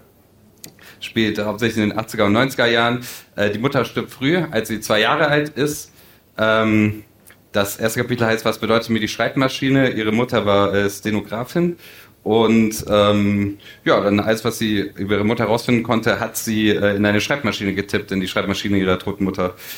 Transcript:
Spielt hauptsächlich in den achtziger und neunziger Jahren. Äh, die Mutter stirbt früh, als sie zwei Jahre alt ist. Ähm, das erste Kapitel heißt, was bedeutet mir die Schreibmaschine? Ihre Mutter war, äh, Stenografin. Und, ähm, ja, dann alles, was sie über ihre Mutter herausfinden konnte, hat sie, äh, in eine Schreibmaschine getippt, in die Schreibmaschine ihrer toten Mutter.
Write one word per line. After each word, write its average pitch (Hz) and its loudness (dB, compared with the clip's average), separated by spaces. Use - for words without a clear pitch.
Spielt 110 -2
hauptsächlich 107 -2
in 104 2
den 107 -4
achtziger 110 -2
und 101 4
neunziger 127 2
Jahren. 117 0
Äh, 104 0
die 104 -6
Mutter 135 0
stirbt - -8
früh, 147 -2
als 113 -4
sie 107 -6
zwei 107 0
Jahre 147 2
alt 147 0
ist. 147 -6
Ähm, 110 2
das 101 -2
erste 113 -2
Kapitel 117 0
heißt, 110 0
was 110 -2
bedeutet 113 0
mir 113 2
die 107 -2
Schreibmaschine? 131 0
Ihre 107 -2
Mutter 117 0
war, 101 4
äh, 101 2
Stenografin. 117 -2
Und, 110 4
ähm, 101 2
ja, 123 4
dann 101 2
alles, 110 0
was 113 -2
sie 104 0
über 101 -2
ihre 104 2
Mutter 113 0
herausfinden 117 2
konnte, 113 0
hat 113 -6
sie, 107 0
äh, 101 2
in 104 2
eine 104 2
Schreibmaschine 104 -2
getippt, 98 -4
in 98 -2
die 92 -2
Schreibmaschine 98 -2
ihrer 92 2
toten 98 -6
Mutter. 92 -2